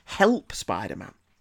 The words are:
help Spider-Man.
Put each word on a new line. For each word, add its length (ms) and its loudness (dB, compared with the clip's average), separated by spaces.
help 480 2
Spider-Man. 640 -8